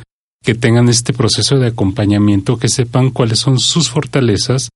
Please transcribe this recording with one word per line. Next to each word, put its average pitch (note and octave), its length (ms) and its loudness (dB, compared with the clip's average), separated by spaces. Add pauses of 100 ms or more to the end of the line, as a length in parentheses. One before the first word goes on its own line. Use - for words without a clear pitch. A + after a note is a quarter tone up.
(440)
que A#2+ 100 0
tengan A#2+ 340 2
este A#2 240 0
proceso A2+ 460 0
de B2 100 2
acompañamiento, G#2 920 0
que A#2+ 100 -2
sepan B2+ 420 0
cuáles A#2 280 0
son C3 200 0
sus - 320 -2
fortalezas B2 840 -2